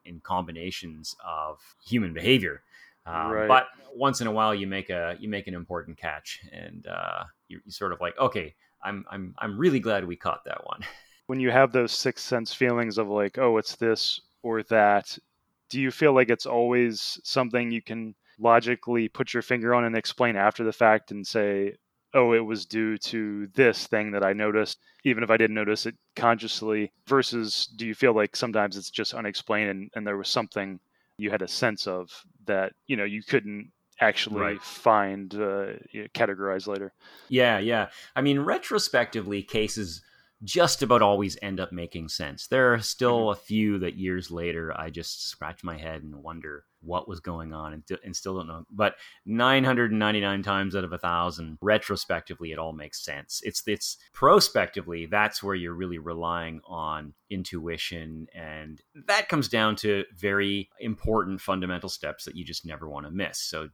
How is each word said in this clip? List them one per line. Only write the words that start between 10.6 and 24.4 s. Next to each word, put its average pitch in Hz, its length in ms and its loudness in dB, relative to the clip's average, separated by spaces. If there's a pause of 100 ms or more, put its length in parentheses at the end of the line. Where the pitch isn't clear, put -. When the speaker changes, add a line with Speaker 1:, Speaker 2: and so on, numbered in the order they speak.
Speaker 1:
one." - 180 -10 (220)
<laughs> - 200 -20
Speaker 2:
When 131 140 -4
you 127 100 4
have 127 220 8
those 120 180 4
sixth - 340 -4
sense 117 300 -2
feelings 117 420 2
of 107 120 0
like, 101 300 0
"Oh, 120 180 4
it's - 180 0
this - 460 0 (240)
or 113 200 -2
that," 104 540 4 (500)
do 139 120 -4
you 131 100 2
feel 147 220 6
like 127 160 8
it's 117 160 2
always 120 800 2
something 120 460 0
you 113 100 -2
can 113 340 -10 (240)
logically 117 680 4
put - 240 -4
your 120 100 -2
finger 120 320 2
on 120 100 4
and 113 120 0
explain 113 400 0
after 104 280 4
the 110 80 0
fact 110 400 4
and 101 140 -10
say, 101 480 0 (380)
"Oh, 123 220 6
it 113 100 4
was 107 220 -6
due 110 320 -2
to 104 560 -4
this 123 320 4
thing 107 240 -2
that 101 120 0
I 98 120 4
noticed, 107 460 0 (240)